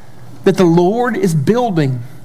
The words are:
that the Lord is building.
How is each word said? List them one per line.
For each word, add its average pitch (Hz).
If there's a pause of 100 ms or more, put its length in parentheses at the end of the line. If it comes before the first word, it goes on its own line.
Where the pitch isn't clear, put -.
(440)
that 185
the 190
Lord 190
is 175
building. 160 (240)